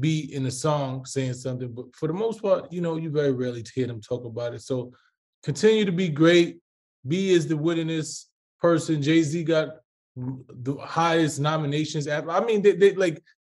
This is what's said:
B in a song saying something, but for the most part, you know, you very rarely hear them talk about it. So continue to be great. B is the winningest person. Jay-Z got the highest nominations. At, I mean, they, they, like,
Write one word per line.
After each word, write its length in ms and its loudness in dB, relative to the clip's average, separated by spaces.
B 320 0
in 140 -4
a 40 -2
song 540 -2
saying 300 -4
something, 380 -8
but 220 -12
for 140 -6
the 40 -2
most 300 -4
part, 300 0
you 80 -6
know, 160 -2
you 140 -6
very 220 2
rarely 400 -4
hear 140 -2
them 140 -8
talk 240 -8
about 280 -8
it. 100 -14
So 300 -6
continue 400 4
to 80 0
be 160 0
great. 500 4
B 240 0
is 180 4
the 60 0
winningest 720 -4
person. 420 2
Jay-Z 420 2
got 240 2
the 600 -8
highest 640 0
nominations. 680 -2
At, 240 -4
I 80 0
mean, 240 0
they, 100 6
they, 220 6
like, 260 0